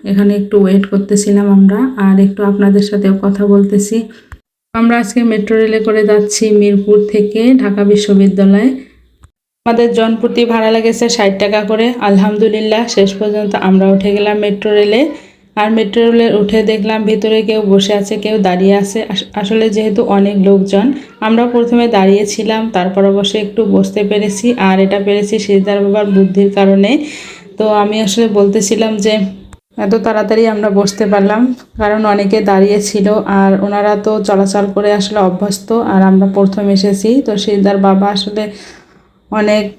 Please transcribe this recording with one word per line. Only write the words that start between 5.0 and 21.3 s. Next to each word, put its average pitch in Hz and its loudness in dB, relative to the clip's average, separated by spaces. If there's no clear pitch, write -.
মেট্রো 214 0
রেলে 220 0
করে 214 0
যাচ্ছি 208 0
মিরপুর 208 2
থেকে 214 -2
ঢাকা 202 0
বিশ্ববিদ্যালয়। 196 2
আমাদের 233 2
জনপ্রতি 226 -2
ভাড়া 226 0
লেগেছে 226 0
ষাট 202 0
টাকা 208 0
করে। 220 -2
আলহামদুলিল্লাহ, 208 0
শেষ 196 0
পর্যন্ত 208 -4
আমরা 190 2
উঠে 196 0
গেলাম 208 0
মেট্রো 208 -2
রেলে। 208 2
আর 214 0
মেট্রো 220 0
রেলে 233 2
উঠে 208 0
দেখলাম 220 -2
ভিতরে 220 0
কেউ 214 -2
বসে 196 2
আছে, 202 -2
কেউ 214 -4
দাঁড়িয়ে 190 2
আছে। 202 -2
আস-, 196 -6
আসলে 220 -2
যেহেতু 214 -2
অনেক 202 0
লোকজন, 196 2
আমরা 226 0